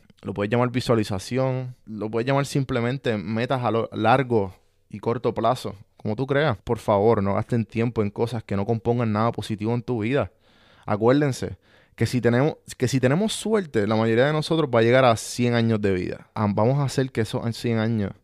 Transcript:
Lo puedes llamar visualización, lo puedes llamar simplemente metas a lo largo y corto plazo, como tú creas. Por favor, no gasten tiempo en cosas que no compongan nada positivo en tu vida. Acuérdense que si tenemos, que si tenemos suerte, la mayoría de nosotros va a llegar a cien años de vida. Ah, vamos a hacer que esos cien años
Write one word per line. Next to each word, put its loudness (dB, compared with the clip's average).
Lo -8
puedes -2
llamar 2
visualización, -2
lo -8
puedes -2
llamar 2
simplemente -2
metas -2
a 2
lo 0
largo 2
y -12
corto -2
plazo, -2
como -6
tú -4
creas. 0
Por -4
favor, 4
no 0
gasten -2
tiempo -2
en 0
cosas -4
que -6
no -2
compongan 0
nada 2
positivo -4
en -4
tu -4
vida. -2
Acuérdense 2
que 0
si 0
tenemos, 2
que 0
si 0
tenemos 2
suerte, -2
la 2
mayoría 4
de 0
nosotros 0
va 4
a 6
llegar 6
a 6
cien -2
años 2
de 2
vida. -4
Ah, 0
vamos 2
a 0
hacer -2
que -2
esos -4
cien -2
años -2